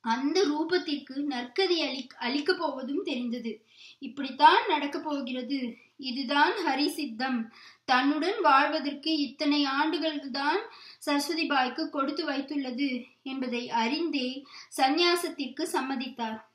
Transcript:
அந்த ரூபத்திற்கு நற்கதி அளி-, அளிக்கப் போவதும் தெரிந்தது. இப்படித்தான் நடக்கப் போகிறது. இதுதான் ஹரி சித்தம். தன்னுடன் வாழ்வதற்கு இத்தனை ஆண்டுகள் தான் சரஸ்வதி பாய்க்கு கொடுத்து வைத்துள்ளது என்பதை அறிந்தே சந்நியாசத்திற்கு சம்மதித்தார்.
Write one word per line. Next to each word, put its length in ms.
அந்த 400
ரூபத்திற்கு 760
நற்கதி 580
அளி-, 280
அளிக்கப் 400
போவதும் 440
தெரிந்தது. 500
இப்படித்தான் 720
நடக்கப் 360
போகிறது. 560
இதுதான் 560
ஹரி 220
சித்தம். 640
தன்னுடன் 560
வாழ்வதற்கு 760
இத்தனை 460
ஆண்டுகள் 680
தான் 320
சரஸ்வதி 480
பாய்க்கு 440
கொடுத்து 340
வைத்துள்ளது 640
என்பதை 480
அறிந்தே 580
சந்நியாசத்திற்கு 880
சம்மதித்தார். 760